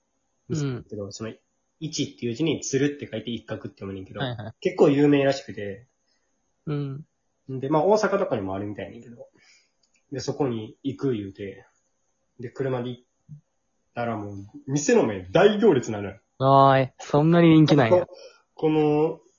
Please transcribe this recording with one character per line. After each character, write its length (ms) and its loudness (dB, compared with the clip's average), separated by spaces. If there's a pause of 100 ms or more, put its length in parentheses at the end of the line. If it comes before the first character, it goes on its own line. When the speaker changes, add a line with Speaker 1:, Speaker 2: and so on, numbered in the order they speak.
(480)
Speaker 1:
店 280 -6
だ 60 -12
け 140 -16
ど、 100 -10
Speaker 2:
う 20 -14
ん。 40 -16
Speaker 1:
そ 120 -12
の 80 -10 (480)
一 240 -6
っ 20 -4 (120)
て 80 -8
い 40 -4
う 40 -6
字 100 -4
に 160 -2
鶴 260 -2
っ 20 0 (100)
て 120 -14
書 60 -10
い 80 -10
て 60 -10
一 140 -10
角 180 -12
っ 20 -
て 160 -16
読 80 -12
む 40 -10
ね 100 -12
ん 40 -16
け 80 -20
ど、 60 -14
Speaker 2:
は 80 -4
い 80 -10
は 140 -14
い。 100 -20
Speaker 1:
結 160 -6
構 120 6
有 200 4
名 160 4
ら 80 2
し 100 -6
く 100 -16
て、 340 -12 (800)
Speaker 2:
う 80 -6
ん。 300 -8 (480)
Speaker 1:
ん 80 -8
で、 80 -4
ま 120 2
あ、 40 0
大 140 4
阪 200 0
と 80 -2
か 100 -4
に 60 -4
も 120 -6
あ 40 -6
る 80 -8
み 100 -10
た 80 -10
い 60 -14
ね 80 -20
ん 40 -20
け 80 -20
ど、 180 -20 (840)
で、 80 -8
そ 140 -6
こ 140 -2
に 340 -8
行 140 -8
く 160 -4
言 160 -6
う 40 -14
て、 340 -14 (720)
で、 100 -12
車 320 -6
で 80 -8
行 100 -14
っ 20 -20 (920)
た 120 -6
ら 100 -6
も 160 -12
う、 40 -14 (300)
店 280 0
の 120 4
前 240 -6
大 300 4
行 140 6
列 180 -2
な 80 -6
の 80 -8
よ。 100 -14 (200)
Speaker 2:
わ 380 6
ー 100 2
い。 120 -16
そ 240 0
ん 80 4
な 120 6
に 80 8
人 160 8
気 100 4
な 80 6
ん 80 2
や。 140 2
Speaker 1:
こ-、 80 -20 (400)
こ 160 -2
の 500 0 (180)